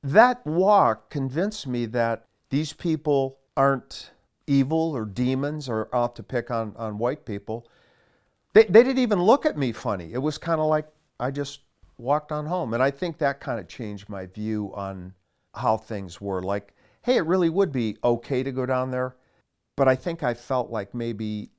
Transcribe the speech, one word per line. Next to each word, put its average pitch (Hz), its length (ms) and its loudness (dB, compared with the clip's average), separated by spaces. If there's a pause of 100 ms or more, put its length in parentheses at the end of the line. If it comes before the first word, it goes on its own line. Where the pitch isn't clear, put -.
That 220 420 4
walk 170 640 4
convinced 151 560 -4
me 120 200 -2
that 117 400 -2 (240)
these 147 240 -2
people 143 640 -2 (180)
aren't 139 560 0 (360)
evil 147 460 2
or 117 120 -4
demons 131 640 -4
or 110 260 -2
out 120 220 0
to 107 60 -14
pick 120 280 -4
on, 113 240 -4
on 107 220 -8
white 123 260 -2
people. 110 460 -8 (840)
They, 220 100 10
they 214 200 8
didn't 262 160 2
even 208 240 4
look 254 220 6
at 302 120 0
me 131 140 0
funny. 92 400 -6
It 110 60 -4
was 147 200 -2
kinda 160 260 -2
like 156 240 0 (340)
I 135 100 -2
just 139 300 -8 (360)
walked 147 360 -2
on 151 140 -6
home. 156 260 -4
And 120 100 2
I 139 80 2
think 165 280 -6
that 139 200 0
kinda 117 240 -6
changed 104 460 -12
my 95 160 -10
view 104 500 -4
on 95 380 -10 (400)
how 113 220 0
things 98 460 -10
were. 95 200 -4
Like, 98 320 -6 (300)
hey, 247 140 2
it 170 80 0
really 175 240 2
would 165 240 0
be 113 300 -2
okay 123 380 0
to 131 120 -4
go 127 120 -4
down 131 240 -2
there. 127 280 -4 (580)
But 139 120 4
I 131 80 6
think 165 280 -6
I 123 100 0
felt 127 380 -4
like 104 240 -6
maybe 110 640 -6